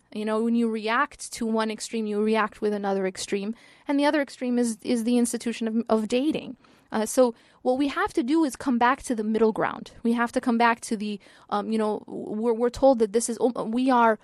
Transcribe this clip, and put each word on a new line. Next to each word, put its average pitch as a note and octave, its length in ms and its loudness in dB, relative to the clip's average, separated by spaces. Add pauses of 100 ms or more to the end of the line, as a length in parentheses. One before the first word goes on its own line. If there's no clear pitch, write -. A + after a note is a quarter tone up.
(120)
You G#3+ 140 -6
know, A3 160 0
when A#3 120 2
you A#3 140 2
react A3 640 -2
to A#3 120 -4
one A3 240 0
extreme, G#3+ 360 -6
you G#3 160 0
react G#3+ 380 0
with G#3 140 0
another G3 320 -2
extreme. G3+ 480 -6 (340)
And C#4+ 100 0
the C#4+ 60 4
other D4 160 2
extreme B3 380 -2
is, A#3 240 0
is A#3 220 -2
the A#3+ 120 2
institution A#3 520 -2
of, A3 200 -2
of A3 200 0
dating. C4 480 -2 (360)
Uh, G#3+ 120 -2
so A#3+ 300 2 (280)
what B3+ 160 2
we C#4+ 100 0
have F4 240 -2
to E4 100 0
do D#4 220 2
is C4 100 0
come A#3+ 240 -2
back A#3+ 240 2
to B3+ 120 -4
the G#3+ 100 -2
middle A3 280 2
ground. - 380 -4 (120)
We A#3 100 2
have A#3 200 -2
to C4 80 -2
come A#3+ 160 0
back A#3 260 2
to A#3 140 -4
the, G#3 220 -6 (320)
um, G#3 220 -2
you A3 60 0
know, G#3+ 280 -2
we're, A3 460 -4
we're A#3+ 180 0
told C4 300 4
that G#3 120 2
this A#3 160 0
is, A#3 120 -6
um, A3+ 320 0
we B3+ 180 2
are A#3 340 4